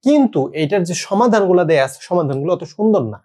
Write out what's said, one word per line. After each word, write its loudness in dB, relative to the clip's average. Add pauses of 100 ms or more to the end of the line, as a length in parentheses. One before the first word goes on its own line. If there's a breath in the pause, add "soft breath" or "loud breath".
কিন্তু 2
এটার -2
যে -4
সমাধানগুলো 0
দেয়া 2
আছে, -10
সমাধানগুলো -2
অত -6
সুন্দর 0
না। -10